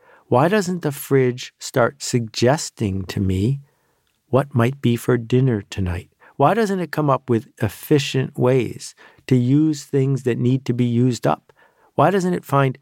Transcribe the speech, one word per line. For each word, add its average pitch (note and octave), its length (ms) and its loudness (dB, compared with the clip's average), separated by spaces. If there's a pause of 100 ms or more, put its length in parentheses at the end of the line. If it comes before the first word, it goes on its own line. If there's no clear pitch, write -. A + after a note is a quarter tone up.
(280)
why B2+ 200 4
doesn't F#3 340 -2
the D3+ 100 -4
fridge B2+ 680 -2
start - 420 -2
suggesting A#2 1040 -2
to - 140 -6
me G2+ 420 0 (640)
what C#3 280 0
might A#2+ 260 0
be A#2+ 140 2
for B2 220 0
dinner A#2+ 440 0
tonight? F2+ 500 -8 (240)
Why D3 180 4
doesn't G3 260 0
it D#3+ 120 -6
come D3+ 180 0
up C3 200 -2
with A#2 180 0 (140)
efficient C#3 760 -2
ways B2+ 580 -2 (320)
to C3 80 4
use C#3+ 480 2
things C3+ 400 -2
that A#2+ 140 0
need C3 280 0
to B2 80 -2
be B2 120 0
used A#2+ 420 0
up? - 260 -4 (420)
Why C#3+ 140 4
doesn't F#3 240 0
it - 120 -6
find C#3 360 0